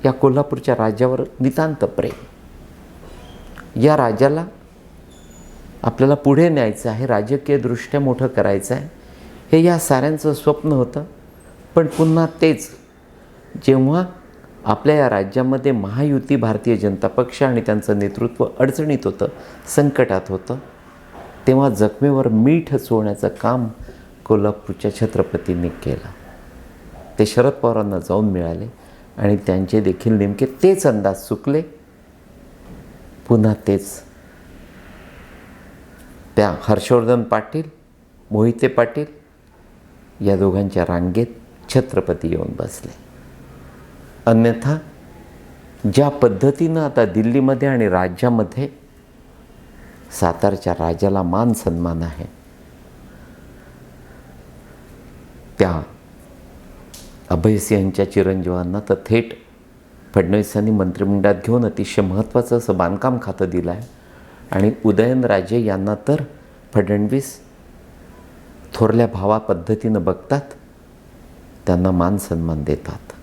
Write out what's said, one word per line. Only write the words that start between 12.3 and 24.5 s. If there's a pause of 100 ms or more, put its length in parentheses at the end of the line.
तेच, (1000)
जेव्हा (600)
आपल्या
या
राज्यामध्ये
महायुती,
भारतीय
जनता
पक्ष
आणि
त्यांचं
नेतृत्व (140)
अडचणीत
होतं, (480)
संकटात
होतं, (880)
तेव्हा
जखमेवर
मीठ
चोळण्याचं (140)
काम (580)
कोल्हापूरच्या